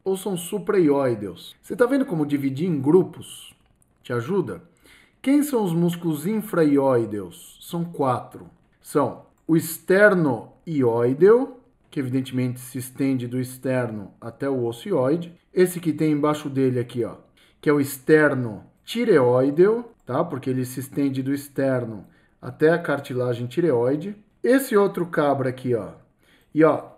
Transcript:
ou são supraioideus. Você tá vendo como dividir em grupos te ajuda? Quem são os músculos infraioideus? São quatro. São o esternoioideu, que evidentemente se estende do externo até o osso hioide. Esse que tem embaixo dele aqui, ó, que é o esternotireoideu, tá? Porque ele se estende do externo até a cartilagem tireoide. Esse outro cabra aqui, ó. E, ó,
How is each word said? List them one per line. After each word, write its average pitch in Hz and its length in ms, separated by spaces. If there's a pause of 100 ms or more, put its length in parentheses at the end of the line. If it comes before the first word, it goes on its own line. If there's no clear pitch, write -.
ou 190 120
são 190 220
supraioideus. 139 1300
Você - 120
tá 240 120
vendo 269 180
como 151 220
dividir 139 420
em 151 100
grupos - 760 (480)
te 127 100
ajuda? 120 480 (580)
Quem 285 220
são 254 220
os 175 100
músculos 170 540
infraioideus? 135 1300
São 170 240
quatro. 139 640 (320)
São 131 460 (220)
o 165 100
esternoioideu, 160 2000 (300)
que - 100
evidentemente 127 600
se - 180
estende 131 480
do 120 140
externo 123 840
até 117 260
o 131 160
osso 117 240
hioide. 160 460 (220)
Esse 180 240
que 165 140
tem 156 180
embaixo 147 380
dele 127 320
aqui, 120 240
ó, 80 100 (460)
que 156 80
é 147 40
o 147 60
esternotireoideu, 143 2000 (160)
tá? 131 160
Porque 139 280
ele 127 160
se 127 160
estende 135 420
do 139 100
externo 123 720 (360)
até 156 320
a 170 40
cartilagem 123 720
tireoide. 156 720 (260)
Esse 262 320
outro 196 300
cabra 143 420
aqui, 127 260
ó. 92 180 (640)
E, 151 80
ó, 151 360